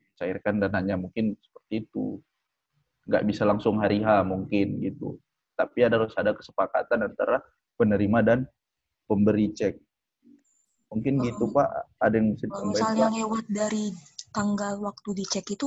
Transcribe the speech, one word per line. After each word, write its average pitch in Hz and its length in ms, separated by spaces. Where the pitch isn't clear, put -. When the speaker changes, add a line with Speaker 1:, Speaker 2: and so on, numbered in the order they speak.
Speaker 1:
cairkan 98 400
dananya, 98 400
mungkin 101 400
seperti - 480
itu. 104 320
Nggak 107 240
bisa 104 160
langsung 107 320
hari 104 240
H 104 240
mungkin 95 560
gitu. - 400
Tapi - 320
ada, 113 160
harus 110 160
ada 101 160
kesepakatan - 720
antara 110 320
penerima 104 480
dan 117 140
pemberi 107 480
cek. - 240
Mungkin 127 320
gitu, 120 320
Speaker 2:
Hmm. - 80
Speaker 1:
Pak. - 80
Ada 110 160
yang 110 160
bisa 107 160
Speaker 2:
Kalau - 0
Speaker 1:
ditambahin, 101 240
Speaker 2:
misalnya 220 360
Speaker 1:
Pak? 220 120
Speaker 2:
lewat 220 240
dari 214 400
tanggal 202 480
waktu 208 280
dicek 190 320
itu - 140